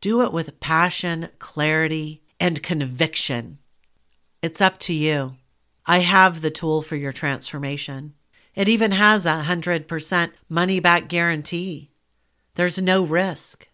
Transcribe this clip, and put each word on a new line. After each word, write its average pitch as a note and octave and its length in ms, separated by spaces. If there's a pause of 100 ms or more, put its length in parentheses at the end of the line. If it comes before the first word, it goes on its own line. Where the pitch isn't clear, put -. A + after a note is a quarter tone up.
Do A3+ 220
it - 100
with D#3+ 260
passion, E3 760
clarity, D#3 880 (160)
and E3+ 240
conviction. C#3 960 (800)
It's E3 180
up F#3+ 200
to - 140
you. D3 420 (500)
I F3 140
have F3+ 420
the D#3 100
tool D#3 300
for D#3 140
your C#3+ 180
transformation. C#3+ 1000 (420)
It G3 120
even A3 240
has G#3 360
a D#3 160
hundred E3+ 440
percent E3 460 (160)
money-back F3 600
guarantee. E3+ 840 (640)
There's F3+ 260
no F#3 220
risk. E3+ 720